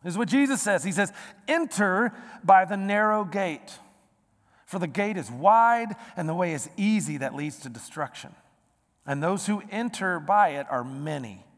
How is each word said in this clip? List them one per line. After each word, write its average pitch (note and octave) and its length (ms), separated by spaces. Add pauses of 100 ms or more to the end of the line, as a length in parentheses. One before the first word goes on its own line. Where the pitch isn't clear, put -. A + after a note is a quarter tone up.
This F3 100
is F3 60
what A#3 80
Jesus C4+ 340
says. G3 220
He F#3+ 80
says, F#3+ 200 (360)
"Enter A3+ 640 (300)
by F#3 200
the F#3+ 140
narrow G#3 480
gate, F3 540 (880)
for F#3+ 100
the F3 100
gate G3+ 300
is A#2 140
wide A3 640 (200)
and D#3+ 140
the D#3+ 60
way F3 180
is C#3+ 240
easy G3 400
that C3+ 160
leads D3 280
to C3+ 80
destruction. - 640 (720)
And C#3+ 160
those F#3 240
who G#3 240
enter G3 480
by F#3+ 300
it C#3+ 200
are B2+ 140
many. C3+ 600 (140)